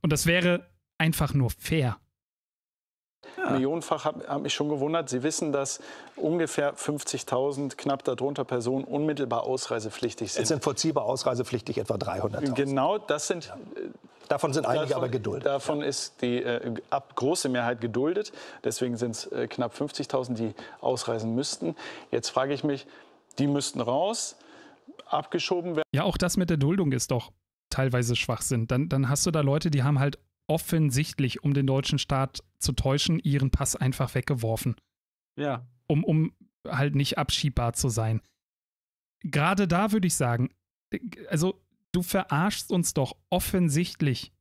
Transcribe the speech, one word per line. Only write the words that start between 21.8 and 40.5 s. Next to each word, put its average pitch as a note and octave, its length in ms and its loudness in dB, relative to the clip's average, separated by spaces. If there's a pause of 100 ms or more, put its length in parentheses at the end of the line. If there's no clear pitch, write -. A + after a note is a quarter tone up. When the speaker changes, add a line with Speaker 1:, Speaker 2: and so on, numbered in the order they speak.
Speaker 3:
Jetzt A#2+ 180 -2
frage C3+ 240 0
ich C#3 100 -4
mich, C#3+ 240 -2 (500)
die D3 100 2
müssten C#3+ 340 0
raus, D3+ 540 -2 (680)
abgeschoben F3 680 -2
werden. D#3 180 0
Speaker 1:
Ja, D3 100 2
auch F#3 140 0
das F3 200 0
mit F3 120 2
der E3 80 4
Duldung D3+ 340 2
ist B2+ 200 -2
doch A#2+ 200 -2 (380)
teilweise B2 460 2
Schwachsinn. A#2 520 0
Dann, C#3 220 2
dann C3+ 200 2
hast C#3+ 160 2
du F3 60 2
da D#3 100 2
Leute, C#3+ 300 2
die C#3 120 4
haben C#3 160 4
halt C#3 200 2 (300)
offensichtlich, C#3+ 960 2
um C#3+ 100 4
den C#3 140 4
deutschen C3+ 320 2
Staat C3+ 400 0 (200)
zu - 120 0
täuschen, C#3+ 480 2
ihren C#3 320 2
Pass - 240 2
einfach C3 400 0
weggeworfen. A2+ 600 0 (600)
Speaker 2:
Ja. C#3 280 -2 (220)
Speaker 1:
Um, D3 180 2
um D#3 280 4 (320)
halt C#3+ 300 0
nicht C#3 220 2
abschiebbar A#2+ 560 0
zu - 160 0
sein. A2+ 320 0 (1000)
Gerade F3+ 440 2
da F#3+ 240 2
würde G3 160 2
ich D#3+ 80 0
sagen, A#2+ 380 0 (760)